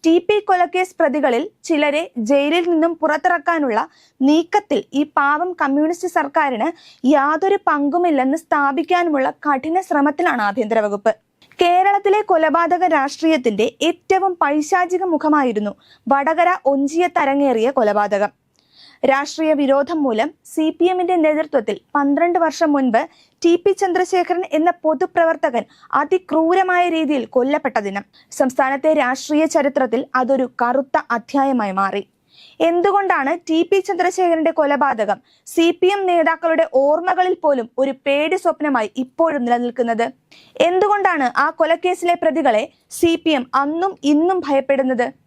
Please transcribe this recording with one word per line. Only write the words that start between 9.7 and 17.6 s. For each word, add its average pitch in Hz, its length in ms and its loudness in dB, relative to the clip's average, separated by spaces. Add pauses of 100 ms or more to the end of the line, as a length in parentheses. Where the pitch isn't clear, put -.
ശ്രമത്തിലാണ് 302 600 0
ആഭ്യന്തര 214 380 0
വകുപ്പ്. 208 340 -2 (440)
കേരളത്തിലെ 403 640 2
കൊലപാതക 339 600 2
രാഷ്ട്രീയത്തിന്റെ 277 840 0 (140)
ഏറ്റവും 370 520 0
പൈശാചിക 349 720 0
മുഖമായിരുന്നു 277 680 0 (360)
വടകര 320 480 2 (100)
ഒഞ്ചിയത്തരങ്ങേറിയ 277 1040 0